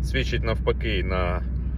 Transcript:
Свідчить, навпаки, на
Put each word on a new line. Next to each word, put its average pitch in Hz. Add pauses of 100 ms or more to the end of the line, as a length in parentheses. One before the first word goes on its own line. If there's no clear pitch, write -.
Свідчить, 127
навпаки, 113
на 90 (360)